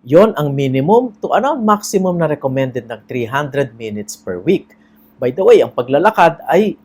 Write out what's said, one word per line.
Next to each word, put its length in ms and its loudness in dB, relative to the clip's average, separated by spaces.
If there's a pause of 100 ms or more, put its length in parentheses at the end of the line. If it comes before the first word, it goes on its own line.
Yon 320 4
ang 160 -4
minimum 720 0
to 80 -6
around 320 0
maximum 560 0
na 80 0
recommended 640 -4
ng 160 -14
three 200 -6
hundred 520 -4
minutes 400 -10
per 240 -10
week. 320 -2 (480)
By 80 0
the 160 -2
way, 160 6
ang 80 -2
paglalakad 800 0
ay 240 0 (100)